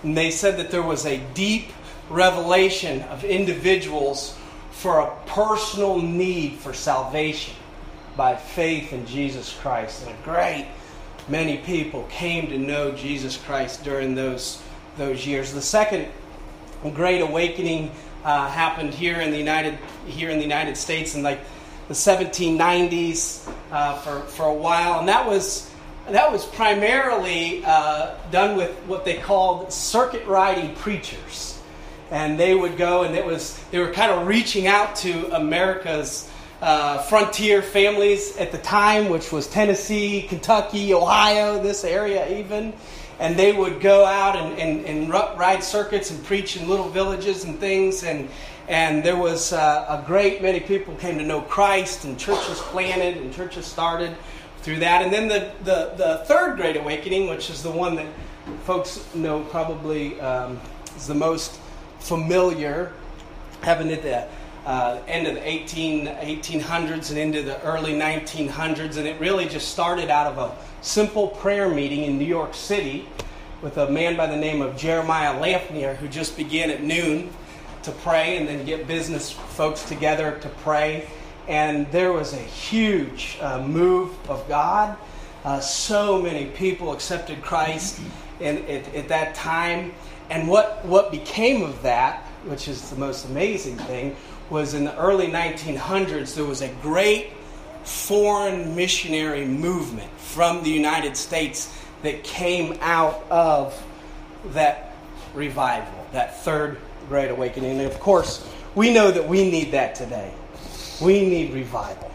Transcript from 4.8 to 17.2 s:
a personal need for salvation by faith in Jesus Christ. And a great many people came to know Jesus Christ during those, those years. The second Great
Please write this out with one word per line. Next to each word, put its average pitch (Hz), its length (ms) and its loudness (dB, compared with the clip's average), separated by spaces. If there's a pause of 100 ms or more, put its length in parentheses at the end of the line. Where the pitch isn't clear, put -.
a - 140 -2 (120)
personal 202 720 0
need 170 540 0
for 135 200 -10
salvation 147 800 -2 (640)
by 131 180 4
faith 165 560 -4
in 123 140 -8
Jesus 131 480 -6
Christ. 120 540 -4
And 110 100 -14
a - 60 -16
great 165 420 0 (600)
many 151 300 0
people 151 520 -4
came 170 380 -4
to 135 100 -4
know 143 360 0
Jesus 131 440 -6
Christ 135 460 -4
during 135 320 -2
those, 131 440 -4 (380)
those 135 300 -4
years. 135 260 -2
The 143 80 -6
second 208 460 2 (880)
Great 180 260 2